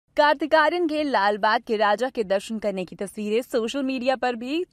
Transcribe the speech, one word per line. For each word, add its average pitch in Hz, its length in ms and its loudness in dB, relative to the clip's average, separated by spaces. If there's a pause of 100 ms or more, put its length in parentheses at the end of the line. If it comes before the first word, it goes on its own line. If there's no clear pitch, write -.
(180)
कार्तिक 294 380 4
आर्यन 320 320 4
के 302 160 -2
लाल 214 340 2
बाग 214 240 2
के 226 160 -2
राजा 214 320 2
के 247 140 -4
दर्शन 202 360 -2
करने 196 260 -4
की 175 100 -18
तस्वीरें 208 460 -4
सोशल 240 420 -4
मीडिया 262 320 0
पर 247 200 -4
भी 262 380 -6